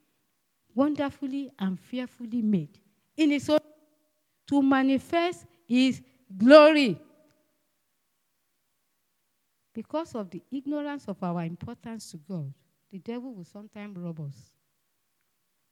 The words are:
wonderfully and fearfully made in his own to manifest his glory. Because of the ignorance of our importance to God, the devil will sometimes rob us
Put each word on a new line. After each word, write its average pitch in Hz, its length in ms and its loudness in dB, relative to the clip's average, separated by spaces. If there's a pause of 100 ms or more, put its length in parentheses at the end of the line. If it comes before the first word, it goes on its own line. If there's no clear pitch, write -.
(760)
wonderfully 277 840 -4
and 190 200 -4
fearfully 240 600 -10
made 202 400 -2 (380)
in 294 140 2
his 285 180 -2
own 302 100 4 (880)
to 277 140 2
manifest 269 840 0 (220)
his 254 340 2 (340)
glory. 277 640 8 (2750)
Because 302 400 -10
of 202 160 -10
the - 200 -14
ignorance 285 580 -8
of 196 140 -12
our 175 220 -6
importance 175 680 -14
to 175 80 -18
God, 147 340 -12 (380)
the 196 80 -16
devil 240 340 -12
will 190 120 -18
sometimes 208 520 -18
rob 170 240 -12
us 143 300 -14 (1200)